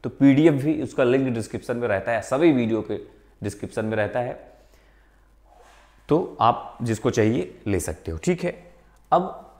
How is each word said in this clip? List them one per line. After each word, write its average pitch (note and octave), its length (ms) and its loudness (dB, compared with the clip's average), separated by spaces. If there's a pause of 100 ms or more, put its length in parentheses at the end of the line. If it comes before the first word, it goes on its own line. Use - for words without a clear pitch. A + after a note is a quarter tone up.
तो B2+ 60 -6
पीडीएफ़ C#3+ 460 6
भी, C#3+ 280 -2
उसका C3 200 -2
लिंक C3 240 2
डिस्क्रिप्शन A#2 500 -6
में A#2+ 100 -4
रहता G2 240 -2
है, A2 100 -2
सभी D3+ 300 2
वीडियो A2+ 300 0
के G#2 160 -6 (460)
डिस्क्रिप्शन G#2 420 -6
में A2 120 -2
रहता G#2+ 220 -2
है, B2 140 -4 (1800)
तो D#3 320 0
आप - 400 0
जिसको A#2 280 -2
चाहिए A#2 580 0
ले F#2+ 120 0
सकते E2 320 -8
हो। E2 60 -8
ठीक F3 260 -2
है, F3 120 -4 (560)
अब - 480 -2